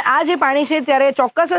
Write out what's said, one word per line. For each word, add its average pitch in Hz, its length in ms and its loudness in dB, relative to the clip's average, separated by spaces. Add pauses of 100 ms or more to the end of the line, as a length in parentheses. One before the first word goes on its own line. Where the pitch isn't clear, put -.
આ 285 180 0
જે 339 120 0
પાણી 277 300 0
છે 311 140 -2
ત્યારે 269 320 2
ચોક્કસ 277 480 0